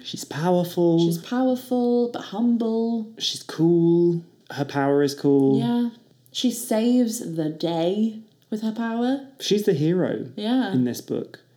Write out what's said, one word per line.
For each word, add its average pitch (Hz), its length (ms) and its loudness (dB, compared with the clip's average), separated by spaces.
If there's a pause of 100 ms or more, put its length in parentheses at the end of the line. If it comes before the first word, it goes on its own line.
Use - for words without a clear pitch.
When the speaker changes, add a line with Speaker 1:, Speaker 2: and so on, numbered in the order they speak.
Speaker 1:
She's - 200 -10
powerful. 175 760 2
Speaker 2:
She's 170 180 2
powerful, 247 920 0
but - 140 -8
humble. 226 840 0 (100)
Speaker 1:
She's - 240 -6
cool. 170 800 2 (300)
Her 139 120 -4
power 139 380 2
is 143 120 0
cool. 139 440 4
Speaker 2:
Yeah. 240 320 0 (420)
She - 180 -2
saves 226 680 0
the 160 320 -4
day 175 720 -2 (280)
with 214 140 -6
her 220 100 -2
power. 233 540 -4 (140)
Speaker 1:
She's 208 240 0
the 196 100 2
hero 139 640 -2
Speaker 2:
Yeah. 226 360 -2
Speaker 1:
in 127 120 2
this 120 180 -4
book. - 380 -8 (160)